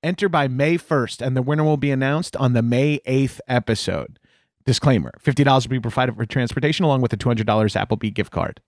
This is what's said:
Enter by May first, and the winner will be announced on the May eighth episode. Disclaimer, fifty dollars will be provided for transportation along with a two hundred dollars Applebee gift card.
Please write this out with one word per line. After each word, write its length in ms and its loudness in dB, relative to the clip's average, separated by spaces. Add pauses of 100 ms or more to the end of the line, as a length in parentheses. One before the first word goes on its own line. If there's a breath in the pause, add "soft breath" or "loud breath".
Enter 280 -2
by 180 2
May 300 0
first, 420 -2
and 160 -2
the 60 0
winner 200 0
will 140 2
be 140 -2
announced 460 -2
on 180 2
the 80 2
May 420 2
eighth 420 0
episode. 720 -2 (460)
Disclaimer, 540 2
fifty 260 2
dollars 240 4
will 40 -4
be 80 -2
provided 360 -2
for 80 -2
transportation 640 -2
along 160 2
with 100 0
a 60 -4
two 100 -2
hundred 180 0
dollars 280 2
Applebee 400 -2
gift 180 -4
card. 360 -6